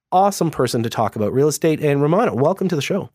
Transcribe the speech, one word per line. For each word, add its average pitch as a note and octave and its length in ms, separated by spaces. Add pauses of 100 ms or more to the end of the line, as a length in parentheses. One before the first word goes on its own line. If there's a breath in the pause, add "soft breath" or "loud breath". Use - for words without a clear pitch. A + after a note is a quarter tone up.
(120)
awesome F#3 400
person A#2+ 320
to A#2 40
talk A2 280
about G#2+ 160
real C#3 160
estate. D#3 320
And C#3+ 200
Romana, F3 320
welcome D#3+ 360
to E3+ 80
the C#3+ 40
show. F3+ 340